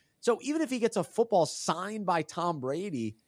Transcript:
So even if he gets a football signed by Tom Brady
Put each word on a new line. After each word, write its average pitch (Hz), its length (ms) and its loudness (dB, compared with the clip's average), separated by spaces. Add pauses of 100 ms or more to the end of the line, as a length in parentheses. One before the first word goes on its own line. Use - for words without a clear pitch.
(200)
So 240 200 2
even 302 220 0
if 247 80 -2
he 254 80 -2
gets 220 180 2
a 180 80 2
football 214 420 4
signed 190 600 -4
by 170 160 2
Tom 170 360 -2
Brady 131 580 -4 (120)